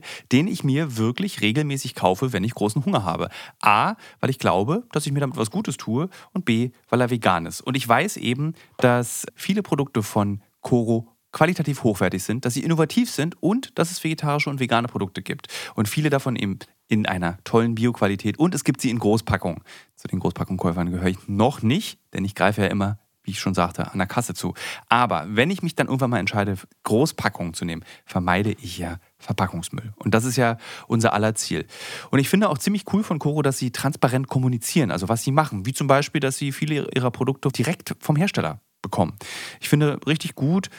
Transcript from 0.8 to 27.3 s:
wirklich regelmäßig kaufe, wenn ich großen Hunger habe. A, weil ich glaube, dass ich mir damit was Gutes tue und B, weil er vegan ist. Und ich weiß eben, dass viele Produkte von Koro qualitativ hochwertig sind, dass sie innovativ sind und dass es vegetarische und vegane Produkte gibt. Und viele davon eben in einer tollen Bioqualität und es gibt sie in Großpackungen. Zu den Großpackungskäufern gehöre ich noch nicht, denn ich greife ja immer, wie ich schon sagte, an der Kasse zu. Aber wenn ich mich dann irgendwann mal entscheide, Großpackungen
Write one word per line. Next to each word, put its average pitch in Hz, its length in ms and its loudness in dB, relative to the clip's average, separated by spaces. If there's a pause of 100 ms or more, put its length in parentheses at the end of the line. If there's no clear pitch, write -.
wirklich 123 440 0
regelmäßig 135 540 0
kaufe, 95 360 0
wenn 95 140 0
ich 117 100 -4
großen 107 300 0
Hunger 165 180 2
habe. 87 260 -2 (320)
A, 123 340 4 (260)
weil 123 80 2
ich 131 100 -2
glaube, 110 540 2
dass 151 120 -2
ich 151 60 -2
mir 139 80 0
damit 135 180 -2
was 110 140 -2
Gutes 175 240 -4
tue 135 340 -2 (220)
und 185 140 -6
B, 120 260 2 (160)
weil 127 140 2
er 123 80 2
vegan 98 360 2
ist. 82 140 -10
Und 131 160 -2
ich 127 120 -4
weiß 135 300 4
eben, 139 360 -2 (240)
dass 123 480 2 (100)
viele 196 280 -2
Produkte 135 380 0
von 101 400 0 (200)
Koro 113 480 2 (240)
qualitativ 156 500 0
hochwertig 95 400 2
sind, 120 200 -2
dass 120 120 0
sie 139 60 -4
innovativ 165 480 2
sind 156 320 -4
und 220 380 0
dass 175 100 2
es 180 140 -8
vegetarische 151 460 0
und 139 100 -4
vegane 117 300 2
Produkte 98 320 -4
gibt. - 260 -8 (280)
Und 110 120 2
viele 151 220 2
davon 135 260 2
eben 98 240 -2 (300)
in 107 160 2
einer 90 400 -2
tollen 117 280 4
Bioqualität 110 640 0
und 175 160 4
es 156 120 -4
gibt - 160 2
sie 131 80 0
in 117 100 0
Großpackungen. 101 640 0 (320)
Zu - 140 -12
den 92 100 -2
Großpackungskäufern 87 720 -2
gehöre 90 160 0
ich 95 220 -2
noch 107 320 2
nicht, 139 380 0 (120)
denn 92 140 -2
ich 98 100 -6
greife 104 280 2
ja 92 40 4
immer, 98 320 0 (240)
wie - 80 -8
ich 98 80 -8
schon 95 140 0
sagte, 87 400 -2
an - 40 -8
der 95 100 0
Kasse - 260 -4
zu. 90 220 -6 (340)
Aber 104 400 4
wenn 117 220 2
ich 185 120 -4
mich 170 100 -4
dann 139 140 -2
irgendwann 127 220 0
mal 120 100 2
entscheide, 98 380 0 (260)
Großpackungen 107 720 0